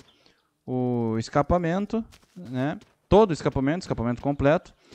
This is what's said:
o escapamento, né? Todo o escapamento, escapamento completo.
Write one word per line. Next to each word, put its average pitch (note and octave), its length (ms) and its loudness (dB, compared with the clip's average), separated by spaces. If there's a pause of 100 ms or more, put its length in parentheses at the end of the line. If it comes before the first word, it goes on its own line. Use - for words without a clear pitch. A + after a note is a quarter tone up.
(640)
o B2 540 -2
escapamento, F3 880 -2 (300)
né? C#3+ 420 -6 (320)
Todo G3+ 220 6
o - 20 -2
escapamento, C#3+ 500 -2
escapamento A#2+ 380 -4
completo. C#3+ 500 0 (240)